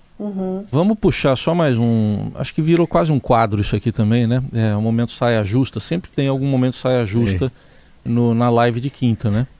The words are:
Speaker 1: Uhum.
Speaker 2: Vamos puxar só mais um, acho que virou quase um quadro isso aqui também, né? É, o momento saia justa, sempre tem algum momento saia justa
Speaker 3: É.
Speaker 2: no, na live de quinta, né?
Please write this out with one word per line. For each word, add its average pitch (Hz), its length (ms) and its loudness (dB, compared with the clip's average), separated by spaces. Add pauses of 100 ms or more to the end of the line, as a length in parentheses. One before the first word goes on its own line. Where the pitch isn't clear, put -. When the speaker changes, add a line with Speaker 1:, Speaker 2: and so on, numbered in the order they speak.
(180)
Speaker 1:
Uhum. 190 520 -6
Speaker 2:
Vamos 196 280 2
puxar 143 360 0
só 165 200 -2
mais 147 240 2
um, 107 560 0
acho - 200 -10
que - 60 -2
virou 165 260 2
quase 170 240 0
um 143 80 2
quadro 113 400 2
isso - 160 -2
aqui 110 160 -2
também, 113 360 2
né? 127 160 0 (120)
É, 110 220 0
o 104 60 -2
momento 113 300 0
saia 120 300 0
justa, 107 380 -2
sempre - 340 -6
tem 139 140 0
algum 135 160 -2
momento 127 320 0
saia 127 300 0
justa 101 400 0
Speaker 3:
É. - 600 -14
Speaker 2:
no, 117 260 2
na 120 160 2
live 120 300 2
de 135 100 -4
quinta, 113 400 -2
né? 113 160 0 (140)